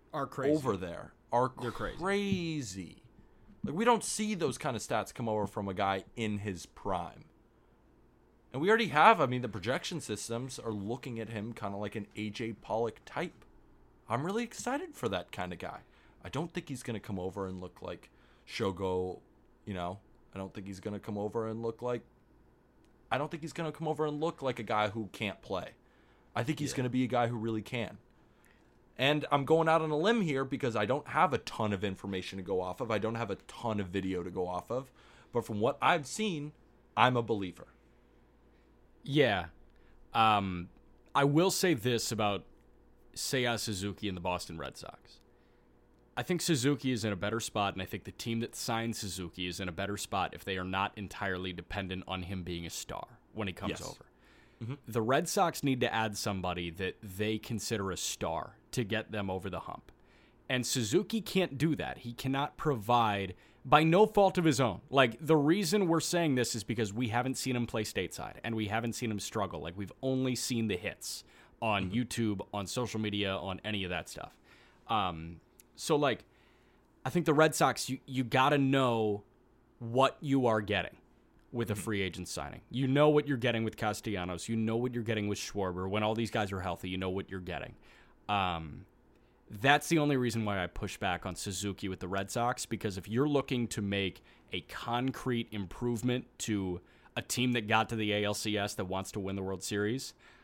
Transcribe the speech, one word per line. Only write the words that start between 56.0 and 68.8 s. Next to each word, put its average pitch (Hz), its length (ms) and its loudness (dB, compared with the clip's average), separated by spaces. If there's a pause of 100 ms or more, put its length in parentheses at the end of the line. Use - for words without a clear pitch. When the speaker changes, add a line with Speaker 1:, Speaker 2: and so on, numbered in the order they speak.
Speaker 1:
somebody 90 540 -2
that 92 300 -4
they 107 380 -2
consider 101 520 -4
a 82 60 -4
star - 600 -4 (140)
to 127 120 0
get 107 280 -2
them 101 180 -4
over 95 200 -4
the 87 120 -6
hump. - 300 -12 (580)
And 123 180 0
Suzuki 170 540 2
can't 175 360 0
do 147 200 2
that. 65 220 -6
He 117 140 -10
cannot 139 440 -4
provide, 110 760 2 (320)
by 147 180 8
no 175 220 10
fault 202 320 6
of 175 60 2
his 143 160 6
own. 107 300 2
Like, 123 360 6
the 156 120 6
reason 180 500 4
we're 165 140 4
saying 165 340 2
this 120 200 2
is 101 100 -4
because 107 280 0
we 120 140 -2
haven't 123 300 0
seen 131 180 -2
him 120 100 0
play 110 180 -2
stateside, - 600 -4
and 113 100 -4
we 110 140 -2
haven't 113 260 -2